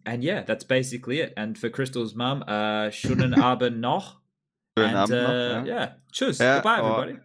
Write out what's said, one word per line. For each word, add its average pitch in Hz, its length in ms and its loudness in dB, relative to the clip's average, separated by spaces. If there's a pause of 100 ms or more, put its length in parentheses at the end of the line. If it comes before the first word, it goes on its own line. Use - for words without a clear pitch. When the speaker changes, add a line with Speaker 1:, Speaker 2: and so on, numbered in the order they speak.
Speaker 1:
and 120 180 -6
yeah, 175 200 -2
that's - 200 -4
basically 131 560 -2
it. 151 160 -4
And 107 220 -6
for 117 120 -4
Crystal's 120 460 -4
mum, 127 320 -4
uh, 107 420 0
schönen 127 440 0
Speaker 2:
<laughs> 139 80 4
Speaker 1:
Abend 123 400 2
noch. 147 360 -2 (600)
Speaker 2:
Schönen 110 120 6
Speaker 1:
And, 104 80 2
Speaker 2:
Abend 117 260 2
noch, 123 60 2
Speaker 1:
uh, 123 360 0
Speaker 2:
yeah. - 0 -
Speaker 1:
yeah, 220 260 -4 (220)
tschüss. 214 260 -2
Speaker 2:
Yeah, 131 180 6
Speaker 1:
Goodbye, 214 240 2
Speaker 2:
or, 113 220 2
Speaker 1:
everybody. - 220 -10